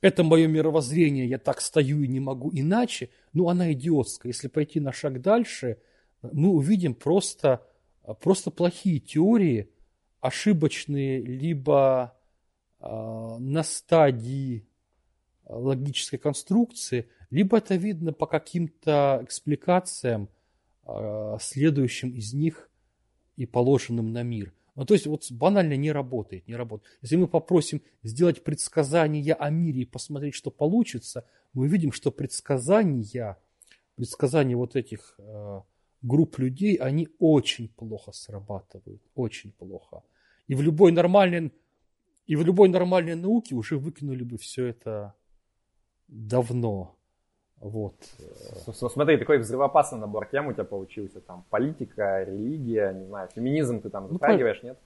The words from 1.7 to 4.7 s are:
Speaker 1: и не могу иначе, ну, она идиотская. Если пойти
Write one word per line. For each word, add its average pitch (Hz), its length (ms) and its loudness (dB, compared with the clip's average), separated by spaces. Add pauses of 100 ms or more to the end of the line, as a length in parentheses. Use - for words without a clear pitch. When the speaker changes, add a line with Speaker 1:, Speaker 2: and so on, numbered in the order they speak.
Speaker 1:
и 135 60 -2
не 127 120 -2
могу 131 320 -6
иначе, 180 560 -2 (240)
ну, 170 160 2
она 175 240 2
идиотская. 139 580 0
Если 127 180 -8
пойти 151 320 -2